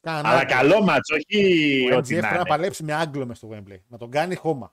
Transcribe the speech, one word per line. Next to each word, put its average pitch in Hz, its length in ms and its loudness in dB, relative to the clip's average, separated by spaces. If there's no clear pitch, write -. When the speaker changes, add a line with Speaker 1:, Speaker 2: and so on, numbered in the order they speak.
Speaker 1:
Κάνα 151 280 -4
Speaker 2:
Αλλά 127 100 6
Speaker 1:
άκρη. 135 140 0
Speaker 2:
καλό 143 280 6
μάτς, 160 300 2
όχι 156 800 2
Speaker 1:
Ο - 20 4
Speaker 2:
ό,τι 123 200 0
Speaker 1:
M - 20 0
J - 20 0
F - 20 0
Speaker 2:
να 107 60 -2
Speaker 1:
πρέπει 101 60 0
να 180 60 0
Speaker 2:
είναι. 175 100 -2
Speaker 1:
παλέψει 160 340 -2
με 151 100 -4
Άγγλο 147 320 -4
μες 120 120 -12
στο 110 140 -20
Wembley. 98 260 -16
Να 117 100 -20
τον 117 140 -14
κάνει 170 240 -2
χώμα. 147 380 -4